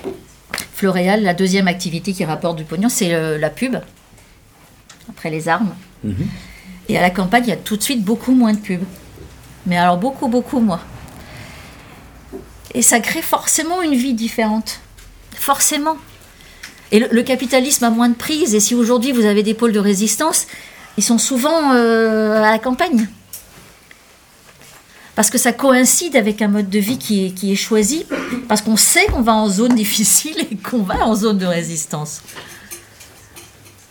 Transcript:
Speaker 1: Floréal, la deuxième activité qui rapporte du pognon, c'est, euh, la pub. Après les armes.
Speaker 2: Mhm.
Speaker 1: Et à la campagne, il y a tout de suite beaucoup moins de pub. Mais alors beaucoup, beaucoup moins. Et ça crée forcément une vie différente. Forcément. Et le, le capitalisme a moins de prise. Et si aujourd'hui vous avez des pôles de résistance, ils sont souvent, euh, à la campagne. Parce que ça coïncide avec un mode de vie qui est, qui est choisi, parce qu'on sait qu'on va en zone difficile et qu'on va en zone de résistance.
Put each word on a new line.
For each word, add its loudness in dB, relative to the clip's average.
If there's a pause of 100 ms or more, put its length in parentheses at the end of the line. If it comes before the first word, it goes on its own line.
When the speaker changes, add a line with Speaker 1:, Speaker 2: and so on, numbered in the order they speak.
(720)
Speaker 1:
Floréal, 2
la 2
deuxième 2
activité -4
qui -4
rapporte -2
du -8
pognon, -2
c'est, 0
euh, 0
la 0
pub. -4 (1300)
Après -8
les -4
armes. 0 (320)
Speaker 2:
Mhm. -4 (600)
Speaker 1:
Et 0
à 2
la 4
campagne, -2
il -2
y 0
a -6
tout -8
de -4
suite -2
beaucoup 0
moins 4
de -2
pub. -6 (840)
Mais 0
alors 4
beaucoup, -2
beaucoup 0
moins. 2 (1900)
Et -2
ça 2
crée -4
forcément -2
une 2
vie 0
différente. -2 (560)
Forcément. 0 (920)
Et 8
le, 2
le 4
capitalisme 0
a 4
moins 4
de 2
prise. 0
Et 4
si 0
aujourd'hui 2
vous 2
avez 4
des 0
pôles 0
de 2
résistance, 0 (500)
ils 0
sont 4
souvent, 2
euh, 4
à 4
la 2
campagne. 0 (2000)
Parce 0
que -2
ça 2
coïncide 4
avec 2
un 2
mode 0
de 2
vie 0
qui 0
est, -2
qui -2
est 2
choisi, 0 (420)
parce 0
qu'on 0
sait 4
qu'on 0
va 4
en 2
zone 2
difficile 0 (160)
et -8
qu'on -4
va -2
en 2
zone 2
de -2
résistance. -4 (1700)